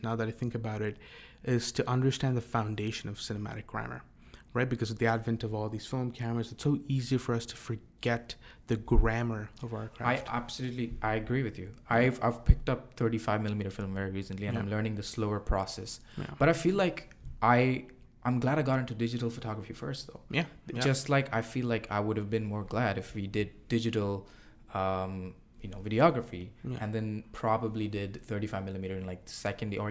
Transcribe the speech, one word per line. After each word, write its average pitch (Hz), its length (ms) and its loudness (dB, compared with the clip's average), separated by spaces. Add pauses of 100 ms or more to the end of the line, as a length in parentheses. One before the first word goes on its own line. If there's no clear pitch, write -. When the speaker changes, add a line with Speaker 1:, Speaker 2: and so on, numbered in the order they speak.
Speaker 1:
now 113 120 -2
that 110 120 0
I 113 40 -2
think 117 240 -4
about 107 260 -4
it, 107 160 -2 (460)
is 120 300 2
to - 160 0
understand 131 460 2
the 117 60 0
foundation 107 680 -2
of 104 80 -8
cinematic 104 500 -6
grammar, 120 340 -6 (520)
right? 127 160 2
Because 117 200 0
with 107 100 -4
the 117 80 2
advent 113 360 0
of 107 100 -2
all 107 160 -2
these 110 160 -8
film 127 260 -2
cameras, 117 400 -2
it's - 120 -10
so 147 240 4
easy 131 300 2
for 123 180 -2
us 117 100 -2
to - 100 -12
forget - 800 -4 (300)
the 120 100 0
grammar 113 760 4 (140)
of 113 100 -8
our 107 100 -6
Speaker 2:
I 110 40 -8 (100)
Speaker 1:
craft. 120 320 0
Speaker 2:
absolutely, 120 720 -2
I 110 140 2
agree 123 280 0
with 104 140 -4
you. 92 120 -10 (200)
I've, 123 340 6
I've 117 200 2
picked - 240 10
up - 280 -2
thirty-five 113 460 0
millimeter 104 280 -2
film 95 240 -4
very 98 180 -2
recently, 95 360 -6
and 101 80 -2
Speaker 1:
Yeah. 110 60 -2
Speaker 2:
I'm 101 80 -2
learning 107 260 -2
the 101 80 -4
slower 104 360 -2
process. - 600 -2 (180)
Speaker 1:
Yeah. - 80 -6 (140)
Speaker 2:
But 139 100 6
I 165 40 6
feel 175 220 2
like 185 400 0 (260)
I 127 440 6 (420)
I'm 123 180 2
glad 135 140 2
I 147 120 2
got 131 120 4
into 120 100 -6 (120)
digital 117 320 -2
photography 110 360 -6 (100)
first, 139 240 -6
though. - 140 -16 (160)
Speaker 1:
Yeah, 165 80 2 (280)
yeah. 120 160 0
Speaker 2:
Just 135 140 4 (120)
like 135 120 4 (120)
I - 20 0 (120)
feel 123 200 0
like 113 120 0 (120)
I - 80 2
would 107 160 2
have 101 140 -4
been 110 180 2
more 104 100 -2 (100)
glad 110 200 2 (100)
if - 40 -14 (100)
we 98 60 -2 (140)
did 104 100 2 (280)
digital, 107 520 0 (460)
um, 95 600 0 (280)
you 95 100 -8
know, - 80 -10 (100)
videography, 117 540 2 (200)
Speaker 1:
Yeah. 127 180 -6
Speaker 2:
and 107 140 -4
then 107 280 -4 (200)
probably 110 440 0 (120)
did 98 120 -4 (200)
thirty-five 101 360 -2
millimeter 95 340 -4
in, 92 100 -6
like, 92 140 -8
second - 480 -4
year 101 80 -2
or 107 100 -2